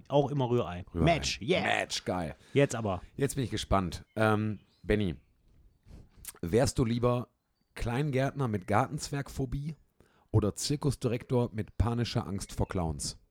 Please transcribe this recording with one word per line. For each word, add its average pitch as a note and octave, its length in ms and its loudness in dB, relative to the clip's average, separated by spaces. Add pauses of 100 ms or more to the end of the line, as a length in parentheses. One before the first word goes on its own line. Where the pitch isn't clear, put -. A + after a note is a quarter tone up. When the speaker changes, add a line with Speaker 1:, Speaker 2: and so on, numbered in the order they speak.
Speaker 1:
auch C#3 240 4
immer C3+ 180 0
Rührei. F#2 440 0
Speaker 2:
Rührei. E2 120 2
Speaker 1:
Match, - 360 2
yeah. E3+ 220 2
Speaker 2:
Match, G#2+ 420 -2
geil. F2+ 300 -4 (180)
Speaker 1:
Jetzt C#3 220 4
aber. G#2 260 -2 (160)
Speaker 2:
Jetzt C#3 180 -2
bin C3+ 80 -2
ich G2+ 80 -4
gespannt. G2 540 0 (100)
Ähm, G#2+ 440 2 (240)
Benni, G#2 320 0 (1300)
wärst G#2 380 2
du C3+ 60 2
lieber A#2+ 420 0 (460)
Kleingärtner C3+ 720 -2
mit G#2 200 -2
Gartenzwergphobie C#3 1080 -2 (540)
oder G2+ 260 4
Zirkusdirektor B2 1000 -2
mit G#2+ 260 -8
panischer A#2 480 0
Angst F#2+ 260 -6
vor - 140 -2
Clowns? D#2+ 500 -4 (120)